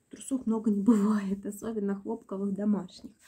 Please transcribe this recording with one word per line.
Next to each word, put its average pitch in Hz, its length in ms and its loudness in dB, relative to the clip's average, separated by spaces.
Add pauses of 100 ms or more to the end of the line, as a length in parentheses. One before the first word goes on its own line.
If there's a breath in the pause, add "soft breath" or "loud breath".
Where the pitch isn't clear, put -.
трусов - 360 -6
много 220 240 0
не 202 120 2
бывает, 202 640 4
особенно 202 500 -4
хлопковых 196 580 -6
домашних. 202 600 -2 (140 loud breath)